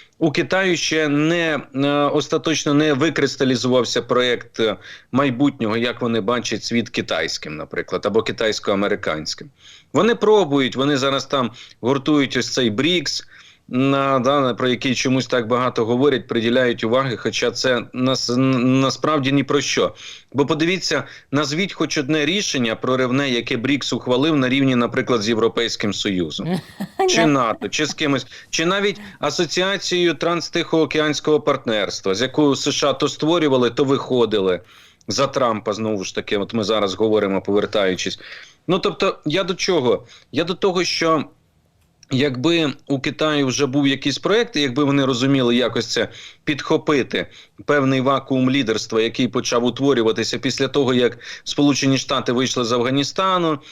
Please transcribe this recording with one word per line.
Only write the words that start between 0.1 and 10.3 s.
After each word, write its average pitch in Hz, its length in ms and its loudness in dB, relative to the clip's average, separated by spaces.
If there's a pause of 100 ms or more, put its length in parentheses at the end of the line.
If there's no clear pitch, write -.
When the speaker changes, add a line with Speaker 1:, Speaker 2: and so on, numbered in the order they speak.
Speaker 1:
у 160 140 0
Китаю 185 440 0
ще 156 320 0
не, 156 520 0 (140)
е, 139 140 0
остаточно 147 840 0
не 151 180 4
викристалізувався 127 1080 0
проєкт, 123 580 -2
е, 107 160 0 (360)
майбутнього, 123 640 0
як 120 260 -2
вони 113 180 0
бачать 110 440 -2
світ 117 240 -2
китайським, 80 680 -4
наприклад, 90 500 -6
або 101 160 2
китайсько-американським. 101 1300 -4 (420)
Вони 208 220 2
пробують, 143 640 2